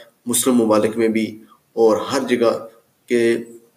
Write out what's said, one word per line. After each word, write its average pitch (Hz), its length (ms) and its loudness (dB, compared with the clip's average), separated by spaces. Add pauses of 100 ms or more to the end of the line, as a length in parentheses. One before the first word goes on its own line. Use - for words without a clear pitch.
(260)
مسلم 120 280 0
ممالک 107 440 2
میں 113 100 0
بھی 110 360 -4 (300)
اور 113 240 2
ہر 135 220 -4 (100)
جگہ 117 380 0 (400)
کہ 117 300 2 (400)